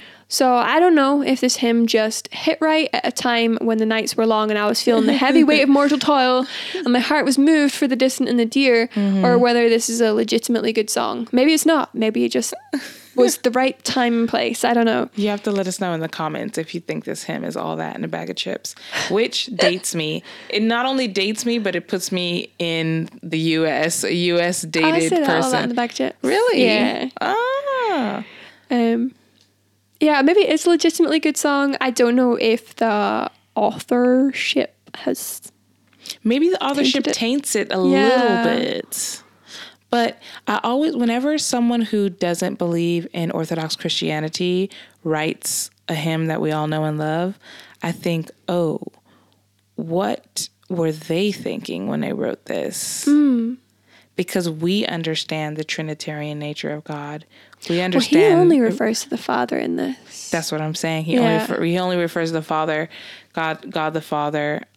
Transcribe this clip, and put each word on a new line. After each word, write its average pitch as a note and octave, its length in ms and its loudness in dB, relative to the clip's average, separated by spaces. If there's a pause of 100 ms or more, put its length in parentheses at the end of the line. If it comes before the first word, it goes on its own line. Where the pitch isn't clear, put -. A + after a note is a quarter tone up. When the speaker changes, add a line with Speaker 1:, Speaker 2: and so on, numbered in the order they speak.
(300)
Speaker 1:
So B3+ 260 2
I B3+ 240 2
don't F4 160 6
know C#4+ 260 4
if C4 200 0
this B3 160 2
hymn A#3 280 2
just A3 480 0
hit - 280 -2
right D#4 320 2
at - 120 -2
a B3 60 -2
time A#3 500 0
when A3+ 160 0
the A3 80 0
nights A3 300 -2
were A3+ 100 2
long G#3+ 240 2
and G#3+ 80 0
I G#3 100 0
was A3 140 0
feeling - 240 4
the C#4+ 80 4
heavy C#4 300 4
weight D4+ 200 6
of C#4 60 4
Speaker 2:
<laughs> C#4 80 6
Speaker 1:
mortal C#4+ 220 4
toil C4 480 2 (260)
and C#4+ 200 0
my B3 60 4
heart D4 260 2
was C4 120 2
moved D4 380 4
for C#4+ 140 0
the B3+ 80 0
distant B3+ 320 0
and A#3+ 100 2
the A#3 60 2
dear, B3 500 2
Speaker 2:
Mm-hmm. G3 300 2
Speaker 1:
or B3 120 6
whether A#3+ 300 4
this A#3 220 2
is A#3 100 -2
a A3 140 4
legitimately A3+ 580 0
good A3 180 0
song. A#2+ 440 -4
Maybe C4+ 200 6
it's D#4 120 2
not. D#4 280 2
Maybe A3+ 300 0
it A#3 60 0
just - 240 -2 (320)
Speaker 2:
<laughs> - 300 -20
Speaker 1:
was B3 220 4
the B3+ 140 0
right C4 340 0
time A#3+ 360 0
and A3+ 80 0
place. A#3 360 -2
I A#3+ 80 2
don't A#3 120 2
know. - 300 0
Speaker 2:
You G#3 140 0
have G3+ 140 -4
to G#3+ 80 -2
let G3 160 -2
us F#3 120 -6
know F3+ 140 -4
in D#3+ 80 -4
the D#3+ 80 -6
comments D#3 480 -8
if D#3+ 180 -6
you E3+ 60 -8
think D#3 240 -8
this - 180 -8
hymn D#3 220 -8
is D#3+ 100 -6
all - 220 -6
that - 180 -8
and - 80 -10
a E3 60 -6
bag - 220 -8
of F3+ 40 -10
chips, - 400 -10 (340)
which A3 360 -2
Speaker 1:
<laughs> A#3 100 -12
Speaker 2:
dates F3+ 400 0
me. D#3+ 260 -4 (280)
It G#3+ 140 0
not A#3 240 0
only C4 200 0
dates G3+ 380 -2
me, A#3 140 0
but G3 180 -2
it E3+ 100 -8
puts F#3 240 -4
me F3 380 -4 (100)
in D#3+ 480 -2 (160)
the E3 160 -4 (160)
U D#3+ 120 2
S, D#3 360 -2
a - 100 -2
U F3 260 2
S F3 260 -2
Speaker 1:
I - 40 -10
Speaker 2:
dated D#3+ 420 2
Speaker 1:
say F4 100 2
that, C#4+ 80 0
all E3 60 2
that - 80 0
Speaker 2:
person. - 200 0
Speaker 1:
and A#3+ 80 -4
a A#3 40 -6
bag A#3+ 160 -2
of - 40 -12
chips. - 280 -4
Speaker 2:
Really? F#4 420 2
Speaker 1:
Yeah. A#3+ 440 2 (120)
Speaker 2:
Ah. A#4+ 1040 -2 (440)
Speaker 1:
Um, A#3 440 2 (880)
yeah, D4+ 200 4
maybe E4+ 200 6
it's - 240 2
a F4 40 4
legitimately D#4+ 520 4
good D4+ 160 0
song. C#4 420 0
I C4 120 0
don't A#3+ 260 4
know B3 180 4
if - 400 0
the G#3 560 0 (240)
authorship B3 1200 0 (180)
has - 480 -8 (840)
Speaker 2:
Maybe C#4+ 240 2
the F#4 140 0
authorship C4+ 420 0
Speaker 1:
tainted - 20 -4
it. D4 60 0
Speaker 2:
taints B3+ 420 -2
it G3+ 160 0
a F#3 60 -2
Speaker 1:
Yeah. A#3 640 4
Speaker 2:
little - 0 - (220)
bit. - 560 -6 (680)
But A#3+ 300 0 (280)
I G#3+ 160 0
always, C#4+ 340 0
whenever B3 400 0
someone A#3+ 440 0
who G#3 280 0
doesn't F3 480 -2
believe E3+ 560 0
in E3 180 -4
Orthodox D#3+ 460 -4
Christianity F3+ 920 -2 (360)
writes - 640 -4 (180)
a F3 80 -4
hymn D#3+ 320 -2
that D#3+ 140 -2
we D#3 100 -2
all D3+ 160 -2
know D#3 160 -2
and D3+ 140 -4
love, D#3+ 420 -4 (420)
I E3+ 120 -4
think, E3 360 -4 (200)
"Oh, E3+ 320 -2 (920)
what F3 720 -4 (200)
were E3 220 0
they E3 400 -2
thinking F3 560 -8
when D3 140 -4
they - 120 -4
wrote - 320 -6
this?" - 600 -6
Speaker 1:
Mm. B3+ 500 2 (580)
Speaker 2:
Because F3 340 -2
we F3 360 -2
understand D#3 720 -4
the D#3 80 -6
Trinitarian D3+ 760 -8
nature D3 320 -8
of D3+ 140 -10
God. D3 400 -10 (420)
We E3+ 80 0
Speaker 1:
Well, F3 40 0
he F3+ 40 0
Speaker 2:
understand D#4 560 4
Speaker 1:
only E4 220 6
refers A3 420 0
to - 60 -14
the A#3+ 80 -4
Father - 400 -2
in - 180 -4
this. - 540 -8
Speaker 2:
That's E3 240 -4
what D#3 80 -4
I'm D#3 140 -4
saying. D#3+ 300 -4
He D#3 100 0
Speaker 1:
Yeah. B2 60 4
Speaker 2:
only - 180 2
refer-, - 240 -4
he E3+ 160 0
only F3+ 180 -2
refers E3+ 320 -2
to E3 40 -6
the D#3+ 80 -4
Father, D#3 480 -2 (440)
God, D#3+ 360 -6
God D#3 240 -4
the D#3+ 80 -4
Father, D3 600 -4 (140)